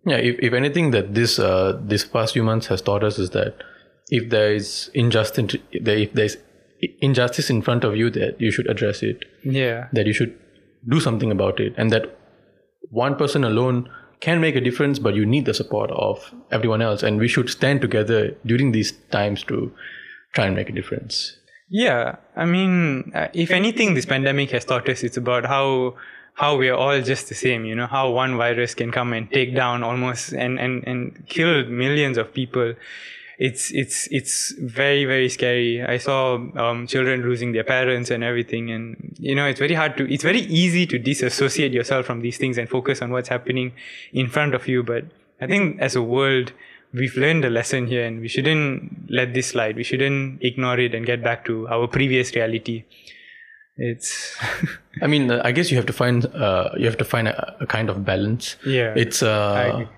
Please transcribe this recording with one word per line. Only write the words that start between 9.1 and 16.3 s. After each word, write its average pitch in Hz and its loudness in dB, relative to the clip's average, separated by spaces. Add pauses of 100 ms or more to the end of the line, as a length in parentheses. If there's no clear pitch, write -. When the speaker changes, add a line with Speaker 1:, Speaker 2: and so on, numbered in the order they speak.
Speaker 2:
Yeah. 123 -2
Speaker 1:
That 107 2
you 107 2
should - 0 (500)
do 147 4
something 113 0
about 98 0
it, - -2
and 110 2
that 110 0 (720)
one 127 0
person 143 2
alone 123 2 (300)
can 165 2
make 160 4
a 123 4
difference, 139 2
but 104 2
you 104 2
need 139 4
the - 0
support - -2
of - -2 (200)